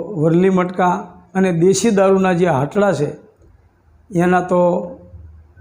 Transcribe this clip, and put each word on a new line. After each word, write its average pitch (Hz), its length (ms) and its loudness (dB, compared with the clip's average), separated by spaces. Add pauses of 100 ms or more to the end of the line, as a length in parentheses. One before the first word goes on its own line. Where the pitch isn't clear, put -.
(220)
વરલી 175 360 2
મટકા 180 380 -2 (380)
અને 190 160 0 (120)
દેશી 196 360 2
દારૂના 190 420 2
જે 185 100 2
હાટલા 165 500 0
છે, 147 100 -4 (1000)
એના 180 400 0
તો 180 120 0 (1000)